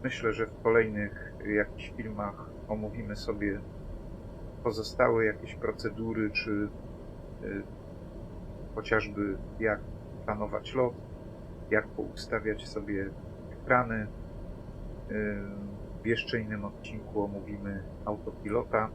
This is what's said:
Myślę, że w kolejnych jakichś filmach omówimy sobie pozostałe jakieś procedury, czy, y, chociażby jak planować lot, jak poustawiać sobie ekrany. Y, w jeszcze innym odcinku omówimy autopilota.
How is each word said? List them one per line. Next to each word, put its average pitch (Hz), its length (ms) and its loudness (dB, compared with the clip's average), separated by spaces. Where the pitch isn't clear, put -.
Myślę, 117 300 2
że 110 120 2
w - 160 -10
kolejnych 110 720 6
jakichś 104 520 2
filmach 104 520 -4
omówimy 107 480 -2
sobie 104 440 0
pozostałe 113 640 6
jakieś 107 300 0
procedury, 110 760 0
czy, 104 380 2
y, 101 200 -4
chociażby 104 640 2
jak 107 200 4
planować 107 500 -2
lot, 127 180 6
jak 107 180 4
poustawiać - 800 -2
sobie 101 420 -2
ekrany. 117 560 4
Y, 104 300 0
w - 20 0
jeszcze 113 340 4
innym 107 260 -2
odcinku 104 580 -2
omówimy 101 600 -2
autopilota. 110 880 2